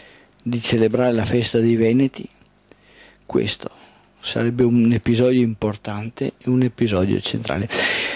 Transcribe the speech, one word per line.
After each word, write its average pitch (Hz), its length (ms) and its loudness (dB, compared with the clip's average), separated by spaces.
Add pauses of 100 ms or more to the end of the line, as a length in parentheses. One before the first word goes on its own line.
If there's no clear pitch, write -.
(400)
di 120 220 -4
celebrare 117 500 2
la 110 120 0
festa 120 340 0
dei 117 180 2
Veneti, 120 520 0 (1000)
questo - 440 -4 (520)
sarebbe 120 400 -2
un 120 300 4
episodio 123 500 2
importante 107 960 -6
e - 100 -10
un 127 140 2
episodio 104 580 0
centrale. - 480 -4 (480)